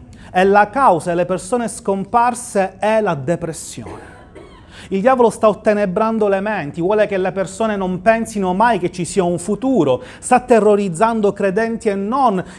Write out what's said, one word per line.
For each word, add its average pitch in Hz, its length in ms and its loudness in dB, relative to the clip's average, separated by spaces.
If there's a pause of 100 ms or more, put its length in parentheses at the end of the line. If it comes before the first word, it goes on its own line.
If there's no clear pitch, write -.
(320)
E 185 120 4
la 208 260 4
causa 190 400 2
delle 175 160 0
persone 214 420 -4
scomparse 196 1080 -2
è 220 240 0
la 180 120 -2
depressione. 147 1040 -8 (720)
Il 190 140 -2
diavolo 247 260 4
sta - 200 2
ottenebrando 208 800 0
le 196 120 0
menti, 170 400 -6
vuole 202 260 2
che 196 120 -4
le 185 140 -2
persone 196 440 -4
non 185 240 -4
pensino 214 540 0
mai 220 240 2
che 170 120 -4
ci 175 140 -6
sia 190 180 -2
un 175 160 0
futuro, 202 640 0 (160)
sta 247 220 2
terrorizzando 208 920 2
credenti 214 560 -2
e 196 40 -2
non, 202 480 0 (160)